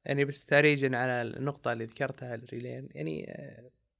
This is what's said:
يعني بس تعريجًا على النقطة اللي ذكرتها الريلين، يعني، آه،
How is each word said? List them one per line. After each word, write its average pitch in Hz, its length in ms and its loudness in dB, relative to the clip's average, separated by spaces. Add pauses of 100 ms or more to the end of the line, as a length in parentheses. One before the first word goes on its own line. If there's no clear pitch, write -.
يعني 139 200 2
بس 143 220 -6
تعريجًا 143 500 6
على 123 260 0
النقطة 131 500 -4
اللي 113 120 -4
ذكرتها 127 500 -6
الريلين، 123 560 -10
يعني، 156 400 -8
آه، 127 400 -16 (300)